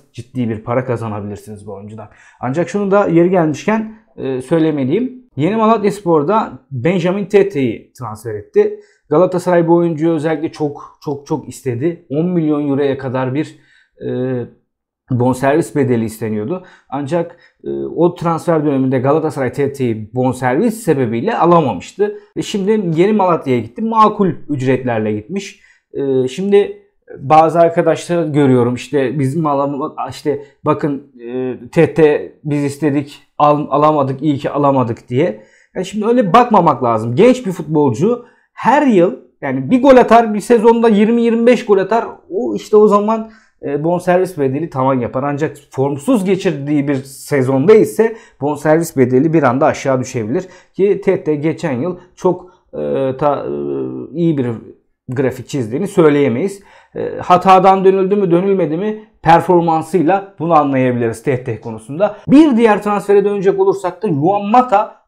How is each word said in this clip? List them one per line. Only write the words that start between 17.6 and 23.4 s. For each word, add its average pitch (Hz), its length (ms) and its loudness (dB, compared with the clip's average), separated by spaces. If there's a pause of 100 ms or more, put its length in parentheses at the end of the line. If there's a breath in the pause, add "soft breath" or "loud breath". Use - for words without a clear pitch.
e, - 60 -8 (260)
o 170 200 0
transfer 160 500 -2
döneminde 131 340 0
Galatasaray 143 520 -2
Tete'yi 123 600 -4
bonservis 127 720 -2
sebebiyle 135 540 -2
alamamıştı. 170 840 0 (180 loud breath)
Ve 160 40 -6
şimdi 190 580 -2
Yeni 202 140 4
Malatya'ya 165 460 0